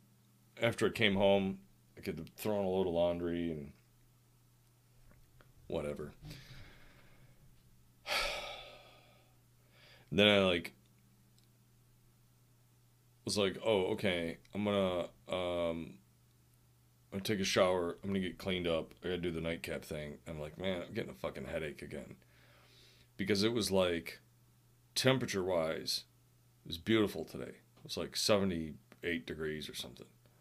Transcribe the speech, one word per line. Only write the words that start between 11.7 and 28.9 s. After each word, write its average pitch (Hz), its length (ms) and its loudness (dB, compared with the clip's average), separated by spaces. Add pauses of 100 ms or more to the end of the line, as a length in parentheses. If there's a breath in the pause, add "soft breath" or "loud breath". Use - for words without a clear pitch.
was 104 100 -2
like, 98 300 4
"Oh, 101 280 6
okay, 87 440 0 (160)
I'm 101 100 -2
gonna, 95 360 2 (280)
um, 87 680 -2 (1160)
I'm - 20 -8
gonna 95 100 -6
take 107 160 0
a 98 40 0
shower, 92 600 4
I'm 98 60 -6
gonna 98 100 0
get 90 180 -4
cleaned 92 300 -2
up, 80 260 0 (100)
I 87 40 -6
gotta 90 100 -2
do 85 140 -2
the 80 100 -4
nightcap 82 420 -6
thing." 76 440 -8
I'm 80 120 -8
like, 76 200 -10
"Man, 90 280 -4
I'm 90 60 -14
getting 104 160 -6
a - 60 -14
fucking 76 300 -8
headache 78 360 -6
again." 76 360 -12 (1000 soft breath)
Because 98 240 2
it 113 120 4
was, 98 180 0
like, 90 480 2 (720)
temperature-wise, 92 1120 0 (600)
it - 40 -18
was 82 100 -8
beautiful 98 480 2
today. 64 200 -10
It - 380 -18
was, - 140 -10
like, 78 180 -6
seventy-eight 85 1120 0